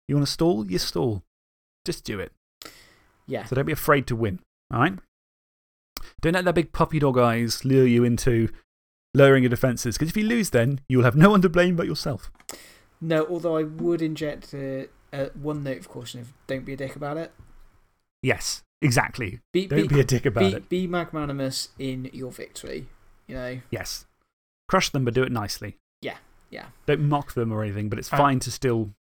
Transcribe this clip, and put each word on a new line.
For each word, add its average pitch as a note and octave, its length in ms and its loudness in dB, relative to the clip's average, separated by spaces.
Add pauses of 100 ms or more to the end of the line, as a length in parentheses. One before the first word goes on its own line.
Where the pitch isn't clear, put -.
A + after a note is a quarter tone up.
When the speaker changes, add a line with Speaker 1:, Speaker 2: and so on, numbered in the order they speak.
Speaker 1:
You C#3 80 0
wanna C#3+ 100 2
stall, G3+ 440 0
you F2 80 -2
stall. G#2+ 460 -2 (640)
Just - 180 -8
do G#2 160 -8
it. E2+ 120 -12 (960)
Speaker 2:
Yeah. A#2+ 180 -8
Speaker 1:
So - 120 -6
don't B2+ 100 0
be - 60 -2
afraid C#3+ 360 0
to B2 80 -2
win, G#2 240 -4 (320)
all A#2+ 80 -2
right? F3+ 180 0 (1200)
Don't D#3+ 140 0
let F#3 100 0
their F3+ 80 2
big E3 200 0
puppy D#3 260 -2
dog C#3 200 2
eyes A#2 460 0
lure C3 220 6
you A#2+ 180 6
into A#2 440 2 (680)
lowering C3+ 280 8
your B2+ 80 4
defenses, A#2+ 480 -2
'cause E3 100 -2
if - 80 -8
you G#3+ 80 0
lose A3+ 260 0
then, B2+ 380 2
you'll B2+ 160 4
have B2 120 4
no F3 140 10
one G#3 120 6
to F#3+ 60 4
blame F3 280 2
but E3+ 100 -2
yourself. - 440 -6 (680)
Speaker 2:
No, D#3+ 260 0
although E3 300 -2
I D#3 80 2
would E3 380 -2
inject, D#3 520 -6
uh, C3+ 300 -8 (280)
uh, C#3 220 -4
one D3 280 -6
note C3+ 160 -6
of - 100 -18
caution B2 320 -14
of A#2+ 120 -18 (140)
don't C3 180 -6
be C3+ 100 -12
a - 20 -8
dick C3+ 200 -10
about C#3+ 200 -6
it. D#3+ 160 -8 (920)
Speaker 1:
Yes, - 400 -2 (200)
exactly. A#2+ 580 0 (120)
Speaker 2:
Be, F#3 140 0
Speaker 1:
Don't D#3 220 2
Speaker 2:
be, C#3+ 60 2
Speaker 1:
be C#3 60 6
a B2+ 40 4
dick A#2+ 220 0
about A#2 140 0
Speaker 2:
be, G2 160 4
Speaker 1:
it. - 120 -12
Speaker 2:
be F#3 180 -2
magnanimous D3+ 840 -6 (100)
in C3 340 -8
your B2+ 200 -12
victory, - 560 -12 (380)
you - 80 -16
know? B2+ 260 -10 (100)
Speaker 1:
Yes. - 360 -10 (600)
Crush F#3 220 0
them, C3+ 140 0
but A#2+ 100 0
do B2+ 80 4
it B2+ 100 -2
nicely. G#2+ 460 -6 (240)
Speaker 2:
Yeah, G#2+ 160 -10 (320)
yeah. - 160 -16 (200)
Speaker 1:
Don't D3+ 220 2
mock C#3+ 260 -2
them A2+ 180 0
or G#2+ 100 -2
anything, G#2 260 -4
but A2 100 -4
it's - 140 -8
Speaker 3:
Uh, C#3+ 40 0
Speaker 1:
fine C#3 240 4
to - 100 -6
still A2+ 440 -2 (140)